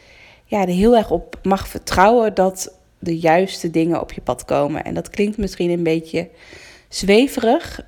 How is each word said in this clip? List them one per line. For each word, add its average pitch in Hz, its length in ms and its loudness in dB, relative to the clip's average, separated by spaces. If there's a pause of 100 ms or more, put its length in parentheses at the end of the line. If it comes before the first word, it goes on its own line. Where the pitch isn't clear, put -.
(440)
ja, 208 160 -2
er 185 80 0
heel 208 280 4
erg 214 140 0
op - 320 -6
mag 190 260 -2
vertrouwen 214 680 2
dat 190 440 -2 (200)
de 165 200 -4
juiste 170 520 0
dingen 160 300 0
op - 120 -10
je - 80 -14
pad - 240 -6
komen. 143 400 -2
En - 100 -8
dat 170 160 -8
klinkt 208 280 -4
misschien 185 320 -4
een 175 120 -2
beetje 160 460 -4 (600)
zweverig, 240 1000 2